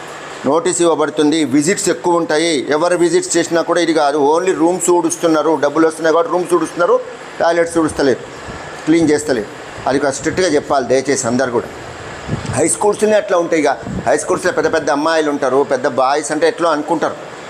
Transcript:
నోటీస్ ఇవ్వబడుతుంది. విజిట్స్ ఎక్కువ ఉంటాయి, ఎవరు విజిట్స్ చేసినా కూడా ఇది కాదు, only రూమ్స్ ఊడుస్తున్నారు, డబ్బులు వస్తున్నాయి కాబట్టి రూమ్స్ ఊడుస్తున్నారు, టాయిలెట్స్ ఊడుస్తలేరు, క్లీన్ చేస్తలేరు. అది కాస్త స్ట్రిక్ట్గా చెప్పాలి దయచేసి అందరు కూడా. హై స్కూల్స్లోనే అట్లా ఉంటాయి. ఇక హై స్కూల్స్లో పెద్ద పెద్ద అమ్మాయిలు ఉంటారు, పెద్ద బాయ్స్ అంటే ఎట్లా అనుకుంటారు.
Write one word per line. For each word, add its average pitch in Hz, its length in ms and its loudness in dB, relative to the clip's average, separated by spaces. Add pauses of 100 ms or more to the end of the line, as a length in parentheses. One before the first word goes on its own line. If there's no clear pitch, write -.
(460)
నోటీస్ 165 340 0
ఇవ్వబడుతుంది. 151 640 2
విజిట్స్ 151 440 0
ఎక్కువ 170 280 2
ఉంటాయి, 160 540 0
ఎవరు 170 260 2
విజిట్స్ 175 400 2
చేసినా 165 260 2
కూడా 165 180 0
ఇది 160 140 2
కాదు, 147 440 2
only 180 200 0
రూమ్స్ 175 320 2
ఊడుస్తున్నారు, 160 720 2
డబ్బులు 151 260 4
వస్తున్నాయి 160 240 0
కాబట్టి 165 200 2
రూమ్స్ 175 220 0
ఊడుస్తున్నారు, 170 460 2 (400)
టాయిలెట్స్ 170 380 2
ఊడుస్తలేరు, 147 400 2 (640)
క్లీన్ 160 260 4
చేస్తలేరు. 143 360 0 (420)
అది 135 100 2
కాస్త 131 200 -2
స్ట్రిక్ట్గా 180 300 -2
చెప్పాలి 143 380 0
దయచేసి 131 400 0
అందరు 123 240 0
కూడా. 117 160 -2 (840)
హై 151 160 0
స్కూల్స్లోనే 208 480 2
అట్లా 190 220 0
ఉంటాయి. 170 240 0
ఇక 143 60 4 (380)
హై 143 120 2
స్కూల్స్లో 175 340 -2
పెద్ద 156 220 0
పెద్ద 151 160 0
అమ్మాయిలు 156 400 0
ఉంటారు, 139 400 0
పెద్ద 131 160 0
బాయ్స్ 147 460 0
అంటే 156 160 2
ఎట్లా 165 220 0
అనుకుంటారు. 151 580 -2 (200)